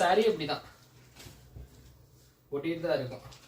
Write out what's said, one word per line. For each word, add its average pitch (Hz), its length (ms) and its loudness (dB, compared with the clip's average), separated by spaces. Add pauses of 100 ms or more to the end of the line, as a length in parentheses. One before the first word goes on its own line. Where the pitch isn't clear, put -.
சாரி 190 260 6
இப்படிதான் 160 340 -2 (1900)
ஒட்டிட்டு 165 340 -4
தான் 147 140 2
இருக்கும். - 260 -10 (200)